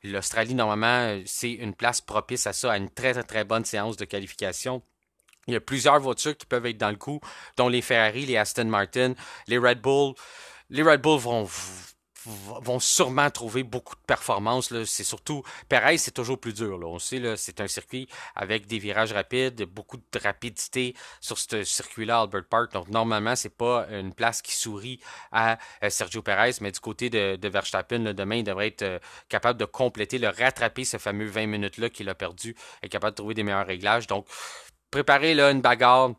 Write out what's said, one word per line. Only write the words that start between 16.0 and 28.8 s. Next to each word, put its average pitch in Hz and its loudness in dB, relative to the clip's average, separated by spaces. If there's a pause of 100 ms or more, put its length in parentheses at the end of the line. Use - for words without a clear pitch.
toujours 127 -4
plus 117 -8
dur, 101 -6
là. 85 -8
On 85 -8
sait, 127 -8
là, 117 -2
c'est - -10
un 98 -4
circuit 127 -8 (300)
avec 101 -2
des 110 -6
virages 104 -2
rapides, 117 -2
beaucoup 98 -14
de - -10
rapidité 120 -4 (280)
sur - -8
ce 104 -4
circuit-là, 113 -2
Albert 98 -2
Park. 117 0
Donc, 92 -6
normalement, 113 2
c'est - -6
pas 120 0
une 95 -8
place 117 0
qui - -8
sourit 110 -8 (320)
à, 113 2 (240)
euh, 104 2
Sergio 101 -4
Perez, 107 2
mais 101 -4
du - -10
côté 117 -6
de, 101 0
de 98 -6
Verstappen, 98 -2
là, 107 -2
demain, 101 -4
il 117 -2
devrait 101 -2
être, - -8